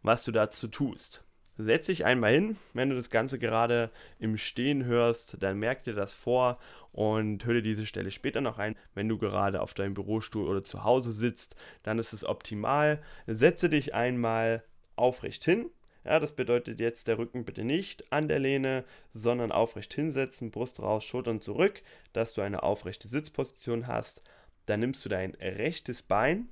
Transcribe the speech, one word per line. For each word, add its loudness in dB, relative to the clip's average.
Was 2
du -4
dazu 0
tust. -6
Setz 2
dich -2
einmal 6
hin, 4
wenn 0
du 0
das -6
Ganze 0
gerade 2
im 0
Stehen -2
hörst, 2
dann 0
merk -2
dir -6
das -2
vor 2
und 0
hör 2
dir 2
diese -2
Stelle -6
später -4
noch -4
ein. -4
Wenn -2
du 0
gerade 0
auf -6
deinem -2
Bürostuhl -2
oder 0
zu -12
Hause 4
sitzt, -4
dann -2
ist -4
es -10
optimal. 0
Setze 4
dich 0
einmal 0
aufrecht 0
hin. 2
Ja, 4
das -2
bedeutet 0
jetzt -2
der 2
Rücken -6
bitte -8
nicht -4
an 2
der 2
Lehne, 0
sondern 0
aufrecht 0
hinsetzen, -2
Brust -6
raus, 0
Schultern -2
zurück, 0
dass -2
du -2
eine -2
aufrechte -2
Sitzposition -4
hast. -6
Dann 2
nimmst -2
du -8
dein -2
rechtes -4
Bein 2